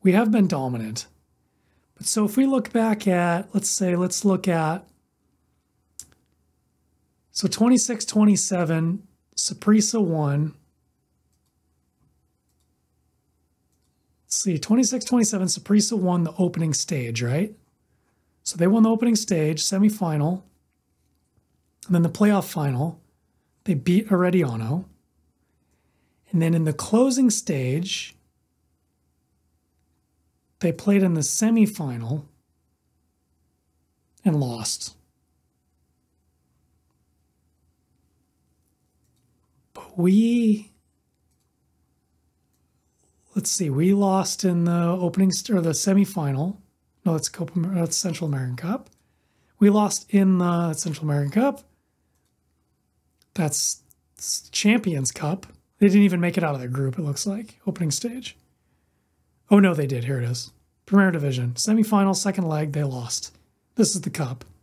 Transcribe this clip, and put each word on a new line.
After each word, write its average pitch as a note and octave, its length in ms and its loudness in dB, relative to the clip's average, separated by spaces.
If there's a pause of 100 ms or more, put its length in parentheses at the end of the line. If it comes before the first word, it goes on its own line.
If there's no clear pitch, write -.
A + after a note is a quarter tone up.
We F#3 120 4
have A3 180 2
been G#3+ 160 4
dominant. B2 600 -6 (880)
But - 120 -14
so G#3+ 180 0
if G#3 120 -2
we C4+ 80 4
look C4+ 260 0
back A3 360 0
at, F3 460 0
let's G3+ 160 -2
say, F3+ 260 0
let's F3+ 280 -2
look F#3+ 240 2
at, E3 400 -2 (2500)
so - 160 -4
twenty-six B3 580 2
twenty-seven, F3 1000 0 (320)
Saprissa G#3+ 680 2
won. D3+ 540 -2 (3750)
Let's - 160 -6
see, F3 160 -2
twenty-six B3 480 0
twenty-seven, G#3 420 0
Saprissa G#3 500 0
won F3+ 260 0
the E3 140 -4
opening E3+ 360 0
stage, A#2+ 480 -4
right? D3+ 340 -2 (880)
So - 140 -10
they E3+ 100 2
won A3 160 4
the A3+ 60 2
opening A#3 260 2
stage, D#3 460 0
semifinal, F#3 840 0 (1400)
and F#3 100 0
then E3+ 80 4
the E3 60 2
playoff G3+ 360 2
final. C#3+ 560 -4 (640)
They F#3+ 80 0
beat F3+ 340 2
Herediano. F3 760 0 (1500)
And E3 100 0
then E3 120 2
in E3 100 0
the D#3 100 0
closing B3 560 2
stage, D3+ 840 -4 (2500)
they E3+ 120 0
played G3+ 320 2
in F3+ 100 2
the D#3+ 80 0
semifinal D3+ 1040 0 (2000)
and D#3 160 2
lost. A#2 560 -6 (4000)
But - 240 -16
we, G#3+ 760 2 (2750)
let's - 140 -4
see, E3+ 200 -2
we D#3+ 240 2
lost F#3+ 500 0
in F3 220 2
the E3+ 180 0 (160)
opening F3+ 320 2
st-, F#3+ 260 -2
or F3 40 2
the E3 100 0
semifinal. F3+ 840 0 (480)
No, E3 80 2
that's D#3 160 -4
Copa - 280 -10
Amer-, F3+ 180 -2
that's E3 220 -2
Central E3+ 300 -4
American B2+ 300 -4
Cup. F#3+ 320 -8 (680)
We G#3 120 6
lost G#3 440 0
in F#3+ 240 4
the E3+ 360 0
Central D#3 320 -8
American C#3+ 260 -2
Cup. C4+ 300 0 (1700)
That's - 480 -4 (360)
s-, - 340 -10
Champions G3 600 0
Cup. E3 360 -6 (320)
They G3+ 80 6
didn't G3+ 160 6
even F#3 160 2
make E3+ 180 0
it E3+ 60 0
out D3+ 100 -2
of C3+ 60 -6
their B2 100 -8
group, C3 300 -4
it E3+ 40 -4
looks C#3+ 220 -4
like. G#3+ 400 -8
Opening E3+ 260 -4
stage. A#3+ 460 -8 (1120)
Oh, G3+ 100 8
no, F#3 140 4
they D3 140 -2
did. B2+ 160 -4
Here B2+ 180 -4
it A#2+ 80 -4
is. - 220 -8 (340)
Premier G3 260 4
Division. C3 400 -2
Semifinal, G#3 640 2
second F#3+ 320 -2
leg, D3+ 260 -4
they D3 100 -2
lost. B2+ 500 -8 (420)
This A3 200 2
is E3+ 60 -8
the - 80 -8
cup. B2+ 340 -8 (200)